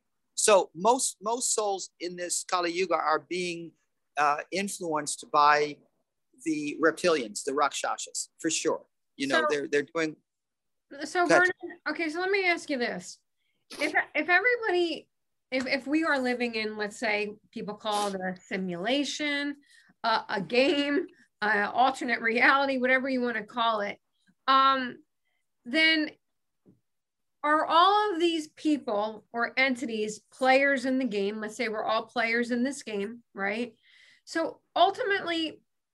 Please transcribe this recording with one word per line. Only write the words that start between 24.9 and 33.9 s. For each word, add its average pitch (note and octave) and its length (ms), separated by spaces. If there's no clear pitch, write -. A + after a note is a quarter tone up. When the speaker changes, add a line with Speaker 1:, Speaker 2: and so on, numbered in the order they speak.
Speaker 2:
then D#4+ 440
are D4+ 220
all G4 480
of D#4+ 60
these E4 300
people A3 840
or A#3 240
entities A#3+ 640
players C4 540
in C4 140
the C4 60
game? G#3 340
Let's G#3+ 160
say A3+ 140
we're G#3+ 140
all A3 200
players A#3 480
in A#3+ 120
this C#4 200
game, A3 360
right? G#3 400